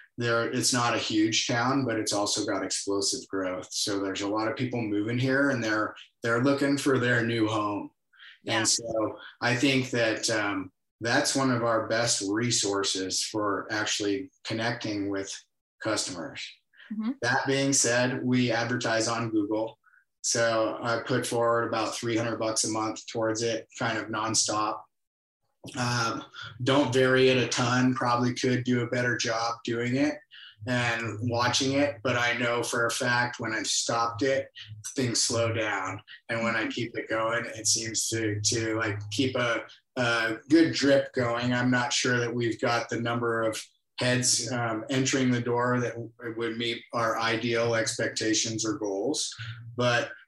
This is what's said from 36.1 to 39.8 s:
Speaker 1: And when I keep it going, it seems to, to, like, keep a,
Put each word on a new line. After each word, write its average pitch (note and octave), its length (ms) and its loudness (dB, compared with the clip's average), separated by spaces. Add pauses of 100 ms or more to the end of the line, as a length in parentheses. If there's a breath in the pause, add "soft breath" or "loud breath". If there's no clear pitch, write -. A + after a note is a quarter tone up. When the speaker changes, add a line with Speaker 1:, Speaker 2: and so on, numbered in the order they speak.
Speaker 1:
And A2+ 140 -2
when A2+ 120 0
I A2 120 0
keep A2+ 300 -4
it G#2 120 -8
going, A2+ 360 0
it A2+ 220 -6
seems A2 420 0
to, A2 320 -2
to, A2+ 360 0
like, G#2+ 220 -2 (120)
keep B2+ 260 -2
a, A#2 260 -2 (340 loud breath)